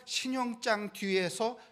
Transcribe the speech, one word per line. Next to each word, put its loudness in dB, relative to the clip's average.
신용장 0
뒤에서 0